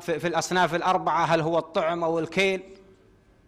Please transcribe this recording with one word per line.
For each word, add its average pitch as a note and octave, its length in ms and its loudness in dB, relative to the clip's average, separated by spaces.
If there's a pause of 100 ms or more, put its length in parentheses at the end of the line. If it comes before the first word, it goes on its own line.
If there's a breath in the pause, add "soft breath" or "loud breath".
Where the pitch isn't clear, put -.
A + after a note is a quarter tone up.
في، D#3 180 -2
في E3 80 -4
الأصناف E3 480 0
الأربعة، E3 500 2
هل D#3+ 160 2
هو E3 160 0
الطعم E3+ 460 0
أو E3 160 0
الكيل؟ F#3+ 420 0 (880)